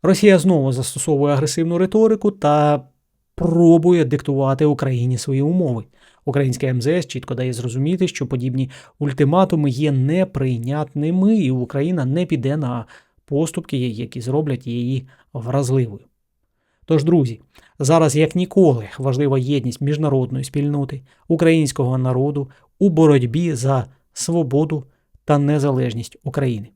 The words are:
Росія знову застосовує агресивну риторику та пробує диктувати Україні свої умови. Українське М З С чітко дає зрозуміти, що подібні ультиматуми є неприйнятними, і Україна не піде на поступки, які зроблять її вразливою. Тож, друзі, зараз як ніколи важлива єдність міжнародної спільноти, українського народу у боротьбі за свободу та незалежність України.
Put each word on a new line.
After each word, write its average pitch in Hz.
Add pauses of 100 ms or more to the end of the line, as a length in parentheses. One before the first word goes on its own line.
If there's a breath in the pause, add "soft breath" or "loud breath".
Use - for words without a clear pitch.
Росія 190
знову 147
застосовує 143
агресивну 165
риторику 214
та 147 (520)
пробує 170
диктувати 135
Україні 127
свої 135
умови. 147 (400 soft breath)
Українське 135
М 127
З 123
С 165
чітко 127
дає 127
зрозуміти, 135
що -
подібні 131 (280 loud breath)
ультиматуми 147
є 143
неприйнятними, 147
і 147
Україна 139
не 156
піде 135
на 123 (400 soft breath)
поступки, 151
які 120
зроблять 131
її 120 (240 soft breath)
вразливою. 127 (840)
Тож, 151
друзі, 147 (380 soft breath)
зараз 151
як 156
ніколи 160 (100)
важлива 135
єдність 127
міжнародної 139
спільноти, 143 (260 soft breath)
українського 156
народу 135 (280 soft breath)
у 196
боротьбі 151
за 127 (260 soft breath)
свободу 151 (400)
та 147
незалежність 135
України. 127